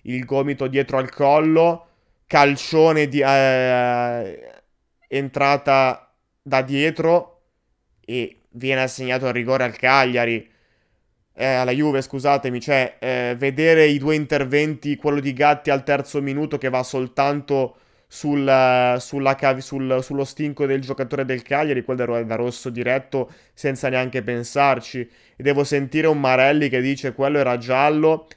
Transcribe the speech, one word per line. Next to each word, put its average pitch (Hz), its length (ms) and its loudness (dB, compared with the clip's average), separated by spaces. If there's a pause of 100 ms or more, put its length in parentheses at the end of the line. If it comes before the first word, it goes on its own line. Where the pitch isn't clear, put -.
il 123 240 -8
gomito 139 400 -2
dietro 131 320 -2
al 131 120 -4
collo, 160 760 2 (400)
calcione 151 840 4
di, 143 120 -2
eh, 123 1400 0 (460)
entrata 139 1080 0 (280)
da 135 180 0
dietro 156 840 0 (600)
e 120 460 -8
viene 131 320 -4
assegnato 127 440 -6
il 127 60 -2
rigore 123 320 -2
al 113 120 -6
Cagliari, 123 760 0 (800)
eh, - 140 -6
alla 127 260 0
Juve, 139 300 0
scusatemi. 131 580 -2
Cioè, 131 380 0
eh, 123 400 -4
vedere 151 480 4
i 147 100 2
due 147 200 0
interventi, 147 800 -2
quello 143 240 -2
di 139 120 -4
Gatti 147 380 2
al 139 120 0
terzo 143 380 -2
minuto 143 380 -4
che 131 100 -4
va 127 140 -2
soltanto 139 920 -2 (360)
sul, 131 840 2
sulla 135 380 -2
cavi-, 135 240 0
sul, 131 420 -4
sullo 139 220 -4
stinco 147 420 -4
del 135 140 -2
giocatore 135 440 -6
del 127 180 -6
Cagliari, 139 420 -2
quello 127 180 -4
era 117 220 -2
da 113 100 -4
rosso 120 340 -6
diretto 123 640 -4 (240)
senza 139 340 -4
neanche 127 340 -2
pensarci. 123 840 -2 (280)
E - 80 -16
devo 143 180 2
sentire 143 460 0
un 151 100 2
Marelli 139 500 4
che 123 120 0
dice: 135 320 -4
"Quello 139 260 0
era 123 180 2
giallo 151 720 2 (100)